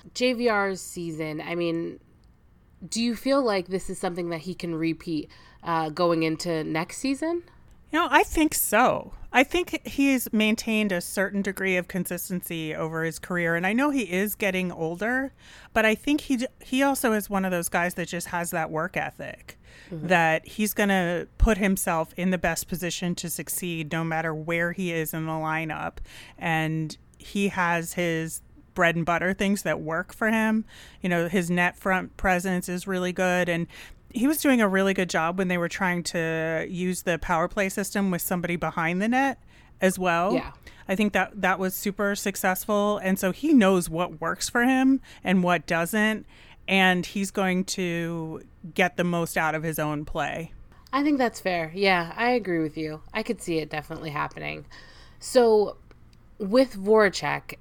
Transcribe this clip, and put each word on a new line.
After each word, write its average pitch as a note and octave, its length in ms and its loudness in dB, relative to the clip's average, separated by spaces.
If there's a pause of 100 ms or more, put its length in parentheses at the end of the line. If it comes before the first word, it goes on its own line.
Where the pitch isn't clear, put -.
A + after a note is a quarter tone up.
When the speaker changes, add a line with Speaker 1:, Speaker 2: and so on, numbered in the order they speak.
(140)
Speaker 1:
J B3+ 200 2
V A#3 140 0
R's G3 320 2
season, D#3+ 600 -6
I E3+ 160 -6
mean, E3+ 420 -2 (880)
do A3+ 140 -2
you A#3 140 0
feel C4+ 260 2
like G3+ 240 0
this F#3 240 -4
is F#3 80 -8
something F3 320 -4
that E3 120 -4
he F3 120 -8
can E3+ 220 -6
repeat, D#3+ 520 -2 (360)
uh, E3 240 0
going E3 340 2
into D#3+ 400 0
next D#3 360 -4
season? D#4+ 440 -2 (480)
Speaker 2:
You D4 80 0
know, E4+ 100 2
I D4 140 6
think D#4 320 2
so. - 600 2 (180)
I B3+ 120 6
think - 420 -2
he's C4+ 460 2
maintained G#3+ 580 2
a F3+ 100 0
certain G3 400 -2
degree F#3+ 360 -2
of F3 100 0
consistency F3 880 -6
over D#3+ 300 -4
his D#3+ 140 -4
career, E3+ 360 0
and E3+ 100 0
I F#3+ 80 0
know C4+ 180 2
he C4+ 120 0
is F#3+ 320 -2
getting F#3 380 -2
older, G#3 600 -4 (400)
but A3 120 4
I A3 100 4
think D4 280 0
he C4 160 0
j-, B3+ 80 -2 (140)
he C4 220 0
also C4+ 300 2
is G#3 180 -2
one G3 140 0
of F#3 80 -2
those E3+ 160 -2
guys F3+ 260 0
that E3+ 140 -6
just F3 200 -6
has E3+ 220 -4
that E3 200 -4
work D#3+ 260 -4
ethic, - 640 -8 (320)
Speaker 1:
Mm-hmm. D#3+ 180 -8
Speaker 2:
that E3 380 4
he's - 280 -2
gonna F#3+ 520 2 (120)
put A3+ 200 6
himself F#3 580 0
in F3+ 140 0
the F3+ 80 2
best E3+ 300 -2
position F3 480 -4
to E3+ 140 -8
succeed D#3+ 600 -6
no E3 140 -2
matter D#3+ 300 -2
where E3+ 380 -2
he F3 200 -4
is D#3+ 220 -2
in D#3+ 120 -4
the D#3+ 60 -4
lineup. D#3 680 -4 (400)
And D#3+ 580 -2 (220)
he G3+ 300 -2
has F3 460 0
his E3 480 -2 (320)
bread E3+ 200 4
and E3 120 0
butter E3+ 260 2
things G3 300 0
that D#3 180 -2
work D#3+ 320 -4
for A3+ 180 -2
him. A3 340 2 (360)
You F3+ 80 -2
know, F3 200 2
his F3 220 0
net F3 260 2
front - 400 -2
presence F3+ 520 0
is F3+ 180 -6
really F3+ 260 -2
good, F3+ 360 2
and E3+ 180 0 (460)
he A3+ 140 2
was D4+ 140 2
doing C4 200 6
a G#3 80 6
really F#3+ 240 4
good F#3 160 0
job E3+ 300 0
when F#3+ 100 0
they F3+ 100 0
were E3+ 100 0
trying F3 340 -2
to D#3+ 640 -2
use F3+ 340 -2
the E3+ 160 0
power E3+ 280 0
play F#3+ 220 -2
system G3 420 -2
with F3 120 -2
somebody F3 340 -2
behind E3 440 -2
the G#3+ 80 2
net C4 320 2 (400)
as F#3 180 2
well. F3+ 360 2
Speaker 1:
Yeah. - 180 -2 (360)
Speaker 2:
I F#3+ 80 0
think G#3 160 2
that F#3+ 280 0
that F#3 200 2
was F#3 140 0
super G3+ 420 -2
successful. G3+ 840 0
And F#3+ 200 0
so F#3 120 0
he D4+ 220 0
knows F#3+ 360 6
what E3 320 -4
works E3+ 280 -4
for A#3+ 160 2
him C4 360 4 (220)
and F#3 220 4
what F3 220 2
doesn't, G#3 600 0 (400)
and F#3 400 4
he's G3 240 -4
going F#3 340 0
to E3+ 800 -4 (320)
get F3+ 220 2
the F3 80 2
most E3+ 340 0
out D#3 160 0
of D#3 80 -4
his D#3+ 160 -4
own D3+ 260 -2
play. D3+ 480 -6 (400)
Speaker 1:
I C4+ 100 0
think D4 160 2
that's A#3 220 0
fair. E3+ 340 -2
Yeah, F3+ 420 2
I A#3 140 2
agree G3 280 0
with D#3 180 -2
you. D#3 260 -6 (120)
I A3 80 -2
could A3 180 -4
see E3 180 -2
it D3+ 120 -4
definitely D#3 400 -8
happening. D3 560 -6 (540)
So A3 560 4 (600)
with A#3+ 360 4
Voracek, F#3+ 880 2